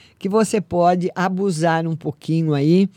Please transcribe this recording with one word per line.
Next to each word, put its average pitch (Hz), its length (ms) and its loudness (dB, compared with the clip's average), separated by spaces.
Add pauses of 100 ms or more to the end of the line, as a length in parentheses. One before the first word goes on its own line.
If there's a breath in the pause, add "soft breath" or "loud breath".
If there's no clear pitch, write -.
(180 soft breath)
Que 196 120 -8
você 214 320 0
pode 175 540 0
abusar 170 720 -2
um 160 80 -4
pouquinho 156 580 -4
aí 165 440 2